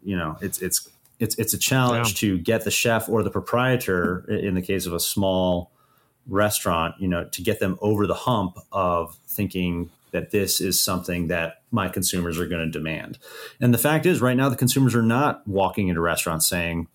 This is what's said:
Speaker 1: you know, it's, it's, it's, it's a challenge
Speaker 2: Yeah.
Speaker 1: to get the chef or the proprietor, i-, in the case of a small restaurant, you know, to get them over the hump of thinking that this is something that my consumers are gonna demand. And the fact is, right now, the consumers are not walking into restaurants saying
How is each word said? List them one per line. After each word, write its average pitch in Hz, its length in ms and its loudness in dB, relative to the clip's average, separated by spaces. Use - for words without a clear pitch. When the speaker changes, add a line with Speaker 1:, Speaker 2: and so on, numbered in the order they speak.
Speaker 1:
you 95 140 -4
know, 78 240 -4
it's, 98 220 -6
it's, - 260 -4
it's, - 180 -2
it's 110 160 0
a 101 60 -2
challenge 120 640 2
Speaker 2:
Yeah. 104 60 4
Speaker 1:
to 92 100 2
get 113 240 2
the 104 80 -2
chef 113 360 2
or 110 140 2
the 92 80 0
proprietor, 95 1000 0
i-, 107 60 -2
in 98 220 0
the 90 80 0
case 92 240 -2
of 85 60 -4
a 85 60 -2
small 92 720 0
restaurant, 95 720 0
you 95 100 -4
know, 87 180 -2
to - 180 -10
get 101 160 -2
them 92 200 -2
over 104 280 2
the 87 80 0
hump 101 420 -2
of 87 440 -2
thinking 90 640 -4
that 85 200 -6
this 98 280 0
is 90 220 0
something 87 460 -2
that 82 420 -4
my 98 200 0
consumers 87 500 -2
are 85 80 -2
gonna 82 240 -2
demand. 78 480 -6
And 123 100 6
the 120 60 4
fact 156 300 2
is, 165 120 4
right 123 160 2
now, 135 140 4
the 127 60 0
consumers 127 400 4
are 117 80 4
not 120 440 2
walking 95 400 0
into 85 140 0
restaurants 82 460 0
saying 85 480 -2